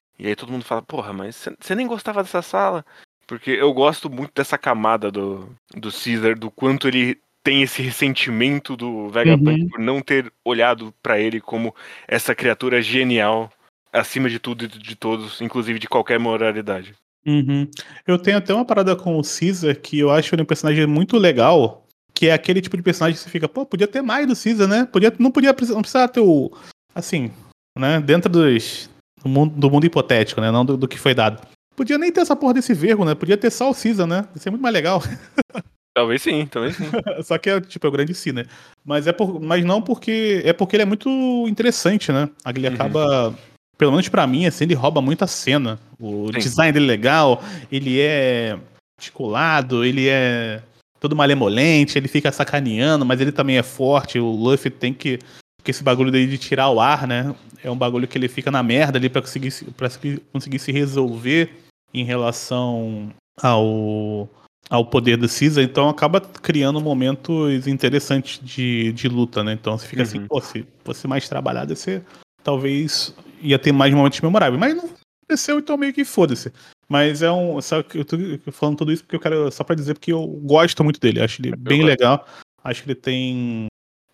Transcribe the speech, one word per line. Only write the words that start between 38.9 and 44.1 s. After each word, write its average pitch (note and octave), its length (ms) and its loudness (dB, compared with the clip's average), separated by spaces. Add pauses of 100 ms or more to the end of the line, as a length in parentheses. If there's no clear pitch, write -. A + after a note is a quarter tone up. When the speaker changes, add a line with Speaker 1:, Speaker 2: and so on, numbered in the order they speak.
Speaker 2:
é E3+ 40 2
por, F#3 300 -2
mas E3+ 220 0
não G3 180 0
porque, A3 600 -2
é E3 80 4
porque F#3+ 240 0
ele G#3+ 80 4
é - 20 0
muito G#3 240 -2 (380)
interessante, G#3+ 640 0
né? D3 180 0 (160)
Ele C3 220 -4
Speaker 1:
Uhum. B2 60 -4
Speaker 2:
acaba, C3+ 600 0 (420)
pelo D3 140 4
menos E3 180 2
pra F#3 160 4